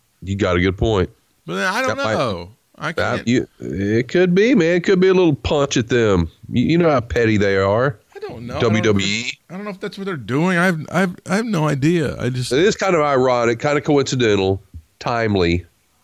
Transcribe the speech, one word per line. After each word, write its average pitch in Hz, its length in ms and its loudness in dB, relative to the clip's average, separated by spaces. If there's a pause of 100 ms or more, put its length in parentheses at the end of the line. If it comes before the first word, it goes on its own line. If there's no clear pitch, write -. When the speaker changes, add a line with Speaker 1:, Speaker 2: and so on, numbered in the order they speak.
(240)
Speaker 1:
you 98 140 -6
got 92 180 0
a 90 60 2
good 92 160 0
point. 107 320 0 (360)
Speaker 2:
But 165 100 -8
then 190 180 -2
I 226 80 -2
don't 262 140 -2
Speaker 1:
That 277 80 -6
might 220 100 -2
Speaker 2:
know. 104 380 -4 (260)
I - 140 -8
Speaker 1:
that 113 280 -4
Speaker 2:
can't. - 100 -10
Speaker 1:
you, 117 180 0 (140)
it 98 480 -4
could 180 260 2
be, 220 180 4
man. 175 220 2
It 175 80 -2
could 190 160 2
be 185 80 4
a 190 60 4
little 180 200 4
punch 143 440 -2
at 117 100 -2
them. 104 420 2 (220)
You, 117 140 0
you 160 120 2
know 170 120 4
how 135 100 2
petty 113 380 0
they 98 180 2
are. 104 420 0 (160)
Speaker 2:
I 403 60 -16
don't 123 280 -12
know. 123 120 -8
Speaker 1:
W 110 240 2
W 101 240 2
E. 104 140 -2
Speaker 2:
I - 0 -
don't, 127 100 -8 (180)
I 170 60 -14
don't 196 80 -12
know 208 80 -10
if 190 80 -14
that's 202 180 -10
what 196 60 -10
they're 185 140 -8
doing. 143 400 -2
I've, 170 340 0
I've, 180 240 -2 (100)
I 185 120 -2
have 226 80 -2
no 180 240 0
idea. 147 520 0
I 120 100 -2
just 127 200 -6
Speaker 1:
It 127 80 2
is 202 160 2
kind 190 200 0
of 156 60 2
ironic, 127 580 2
kind 147 180 0
of - 80 -4
coincidental, 113 760 2 (380)
timely. 101 680 0 (380)